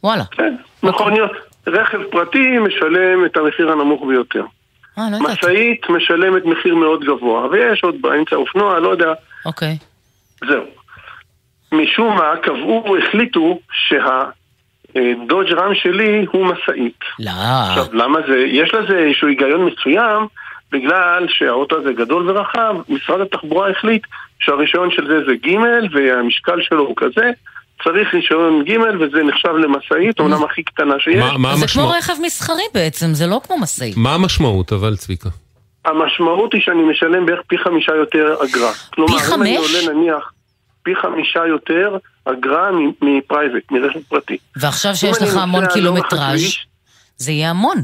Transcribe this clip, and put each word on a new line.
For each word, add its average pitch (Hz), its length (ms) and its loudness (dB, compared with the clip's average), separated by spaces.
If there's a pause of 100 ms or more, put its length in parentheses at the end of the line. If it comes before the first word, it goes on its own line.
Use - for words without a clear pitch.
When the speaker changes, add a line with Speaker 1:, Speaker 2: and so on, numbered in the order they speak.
Speaker 1:
וואלה. 196 260 0
Speaker 2:
כן, 320 240 -2 (280)
מכוניות. 208 480 2 (360)
רכב 208 320 0 (120)
פרטי 254 480 0
משלם 185 680 2
את 165 120 -2
המחיר 156 340 2
הנמוך 147 380 2
ביותר. 120 360 0 (540)
Speaker 1:
אה, 214 120 -4
לא 202 60 -4
ידעתי. 262 160 0
Speaker 2:
משאית 214 580 0
משלמת 175 540 2
מחיר 165 300 2
מאוד 160 300 2
גבוה, 120 460 0
ויש 214 340 2
עוד 170 160 0
באמצע 143 360 0
אופנוע, 185 440 0
לא 175 80 2
יודע. 170 240 2 (340)
Speaker 1:
אוקיי. 160 300 -4 (720)
Speaker 2:
זהו. 139 140 2 (1080)
משום 208 440 2
מה, 156 160 2 (100)
קבעו, 190 560 0
החליטו 175 600 0 (300)
שה-, 135 360 0 (720)
אה, 131 40 0 (280)
דודג' 175 240 0
רם 185 220 0
שלי 208 580 0
הוא 185 140 2
משאית. 170 520 -2 (200)
Speaker 1:
לא. 110 120 -6 (380)
Speaker 2:
עכשיו, 127 240 0
למה 127 260 2 (100)
זה? 135 100 4
יש 135 360 2
לזה 208 240 2
איזשהו 147 300 2
היגיון 143 360 2
מסוים, 208 640 0 (460)
בגלל 175 560 0
שהאוטו 143 500 0
הזה 139 140 -2
גדול 143 380 0
ורחב, 208 440 0 (140)
משרד 165 320 -2
התחבורה 190 500 -2
החליט 214 320 0 (380)
שהרישיון 151 500 0
של 147 160 -2
זה 151 200 2
זה 135 60 2 (140)
ג' 175 100 2 (360)
והמשקל 131 680 0
שלו 156 240 0
הוא - 100 -6
כזה, 220 340 0 (540)
צריך 185 300 0
רישיון 160 500 2
ג' 160 60 -4 (300)
וזה 151 220 0
נחשב 147 260 0 (100)
למשאית, 156 640 2
Speaker 1:
מה? 156 60 4
Speaker 2:
אומנם 151 180 2
הכי - 180 -6
קטנה 147 360 -2
שיש. 160 180 2
Speaker 3:
מה, 127 220 0
מה 131 180 2
Speaker 1:
זה 151 60 4
Speaker 3:
המשמעות? 269 260 2
Speaker 1:
כמו 339 100 0
רכב 339 240 -2
מסחרי 339 400 -4 (120)
בעצם, 160 400 0
זה 156 120 0
לא 202 200 0
כמו 359 120 -2
משאית. 123 380 -4
Speaker 3:
מה 120 180 2
המשמעות 139 580 2
אבל, 104 240 -2
צביקה? 95 320 -8 (560)
Speaker 2:
המשמעות 165 680 0
היא 208 80 2
שאני 170 200 2
משלם 165 440 2
בערך 175 200 0
פי 175 120 -2
חמישה 170 360 0
יותר 151 400 0 (100)
אגרה. 123 280 0
Speaker 1:
פי - 60 -10 (180)
Speaker 2:
כלומר, - 160 2 (240)
אם 202 60 2
אני 208 160 2
Speaker 1:
חמש? 302 160 0 (100)
Speaker 2:
עולה 156 100 -2
נניח 151 380 0 (500)
פי 180 200 -2
חמישה 165 440 -2
יותר 165 500 0 (280)
אגרה 135 480 -2
מ-, 151 200 0 (100)
מפרייבט, 143 680 0
מרכב 139 380 -2
פרטי. - 280 -4 (200)
Speaker 1:
ועכשיו 143 340 -2
Speaker 2:
אם 196 60 -2
Speaker 1:
שיש 226 260 0
Speaker 2:
אני 202 60 2
Speaker 1:
לך 196 80 0
המון 185 280 0
Speaker 2:
נוסע 180 160 2
לאורך 175 200 2
Speaker 1:
קילומטראז', 151 220 -2 (120)
Speaker 2:
הכביש, 175 320 -4 (500)
Speaker 1:
זה 131 160 -6
יהיה 156 180 -2
המון. 226 340 0